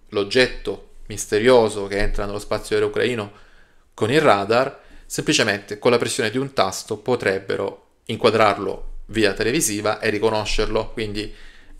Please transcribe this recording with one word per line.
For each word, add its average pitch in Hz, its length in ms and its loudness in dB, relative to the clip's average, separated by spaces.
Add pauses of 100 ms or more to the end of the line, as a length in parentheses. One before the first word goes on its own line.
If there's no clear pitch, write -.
l'oggetto 101 840 0 (160)
misterioso 107 800 4
che 98 100 -4
entra 104 280 0
nello 101 140 -6
spazio 107 360 -4
aereo 107 140 2
ucraino 107 420 -2 (640)
con 110 160 0
il 147 120 4
radar, 113 580 2 (260)
semplicemente 117 760 -2
con 123 120 2
la 120 60 6
pressione 120 320 -2
di 117 80 -4
un 135 160 -4
tasto 98 440 -2
potrebbero 101 880 -2 (180)
inquadrarlo 107 840 2 (180)
via 104 260 2
televisiva 107 680 -2
e 110 100 -2
riconoscerlo, 110 840 0
quindi 104 420 -6 (460)